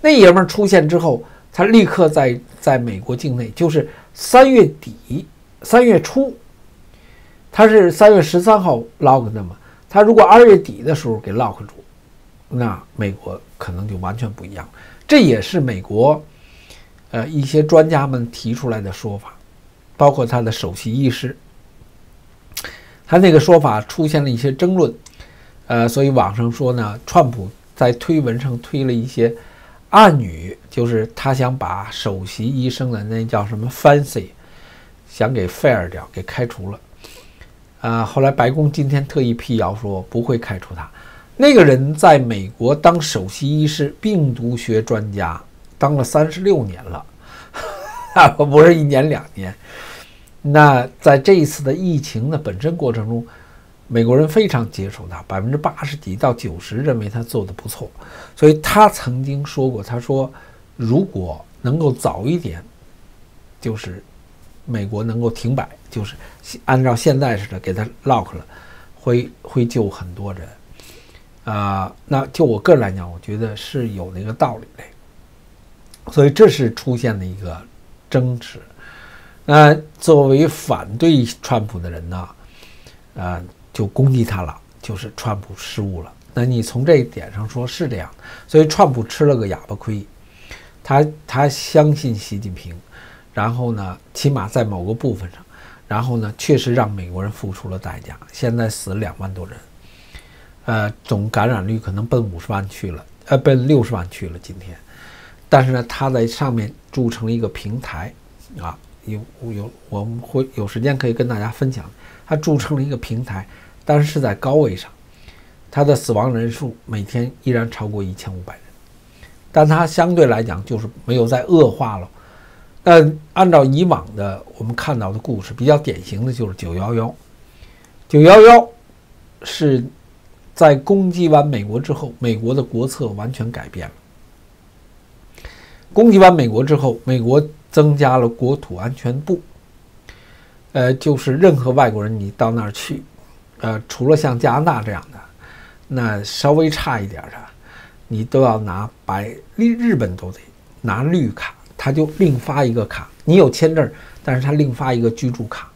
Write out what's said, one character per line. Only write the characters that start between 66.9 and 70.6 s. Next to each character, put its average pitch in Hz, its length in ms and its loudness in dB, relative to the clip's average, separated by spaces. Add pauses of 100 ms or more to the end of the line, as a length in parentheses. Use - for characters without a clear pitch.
现 135 220 0
在 127 180 -2
似 98 120 -10
的 92 120 -12
给 95 120 -6
他 107 160 -6 (160)
lock 117 320 -2
了， 78 80 -16 (520)
会， 123 340 -2 (100)
会 - 240 -2
救 117 240 -4
很 90 280 -14
多 98 180 -12
人。 82 140 -18 (960)